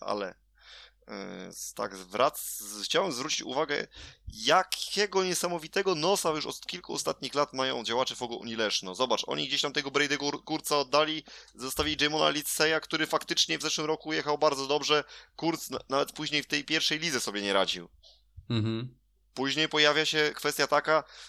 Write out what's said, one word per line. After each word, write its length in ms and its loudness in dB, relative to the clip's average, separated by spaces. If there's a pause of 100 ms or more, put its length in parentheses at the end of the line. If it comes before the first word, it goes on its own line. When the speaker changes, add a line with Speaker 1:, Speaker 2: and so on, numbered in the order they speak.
Speaker 1:
ale, 300 -2
y, 1200 -14
z-, 200 -12
tak, 220 -6
wrac-, 600 0
z-, 280 -10
chciałem 260 0
zwrócić 300 -4
uwagę, 460 -2 (460)
jakiego 880 2
niesamowitego 720 0
nosa 340 2
już 160 -2
od 200 -8
kilku 280 -10
ostatnich 420 -4
lat 180 2
mają 300 -2
działacze 320 0
Fogo 200 -6
Unii 200 -8
Leszno. 400 -2
Zobacz, 320 2
oni 200 -4
gdzieś 140 -2
tam 120 -2
tego 180 -2
Brady'ego 260 2
Kur-, 260 -4
Kurca 360 0
oddali, 440 2 (320)
zostawili 480 -2
Jamona 260 4
Litseya, 520 2
który 260 -2
faktycznie 500 0
w 40 -6
zeszłym 260 -2
roku 260 -2
jechał 240 0
bardzo 300 2
dobrze. 360 4 (320)
Kurz 340 -4
na-, 100 -6 (100)
nawet 220 0
później 320 -2
w 40 -12
tej 180 -2
pierwszej 340 0
lidze 200 0
sobie 220 -2
nie 120 0
radził. 360 2 (600)
Speaker 2:
Mhm. 460 -2 (380)
Speaker 1:
Później 360 0
pojawia 360 6
się 300 2
kwestia 320 0
taka, 360 4 (260)